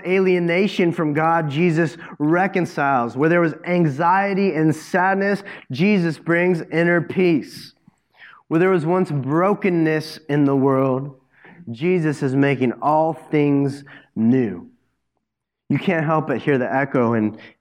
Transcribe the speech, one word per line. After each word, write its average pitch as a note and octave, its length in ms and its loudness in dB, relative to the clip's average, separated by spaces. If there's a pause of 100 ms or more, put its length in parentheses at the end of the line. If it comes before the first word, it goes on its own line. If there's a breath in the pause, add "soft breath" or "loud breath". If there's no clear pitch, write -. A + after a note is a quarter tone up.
alienation F3+ 840 2
from D3+ 220 -2
God, D#3+ 360 0
Jesus D#3+ 480 0 (220 loud breath)
reconciles. D3+ 1000 0
Where D#3 120 2
there F3 120 2
was D#3+ 120 0 (120)
anxiety F3 880 0
and D#3 220 2
sadness, F#3+ 680 0 (280 loud breath)
Jesus E3+ 460 2
brings E3+ 440 0
inner E3+ 400 0
peace. F3 720 -2 (760 loud breath)
Where D#3+ 120 0
there F#3 100 2
was F3 160 0
once F#3 260 0
brokenness D#3+ 1080 0 (100)
in D3 160 2
the C#3 100 2
world, C3+ 640 0 (520 loud breath)
Jesus D#3 500 -2
is C3+ 140 -2
making C3 380 2
all D#3 380 0
things C#3+ 720 0 (320 loud breath)
new. A2+ 540 0 (1000)
You C#3+ 120 0
can't E3 260 0
help D#3 220 0
but C3+ 100 -2
hear C#3 220 0
the A#2+ 120 -4
echo C3 420 0
in, G#2+ 260 -2 (220 loud breath)